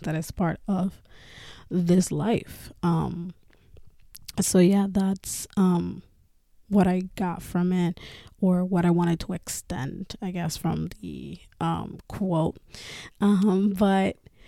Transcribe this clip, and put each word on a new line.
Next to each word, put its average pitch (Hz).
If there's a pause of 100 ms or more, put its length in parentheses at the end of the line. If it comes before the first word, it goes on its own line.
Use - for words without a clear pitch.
That 156
is 160
part 170
of 190 (680)
this 175
life. 175 (120)
Um, 170 (1080)
so 190
yeah, 196
that's, 190 (100)
um, 180 (640)
what 196
I 185 (120)
got 175
from 180
it, 175 (400)
or 180
what 185
I 175
wanted 170
to 185
extend, -
I 190
guess, 170
from 160 (120)
the, - (200)
um, - (100)
quote. 170 (640)
Um, 202
but, 196 (300)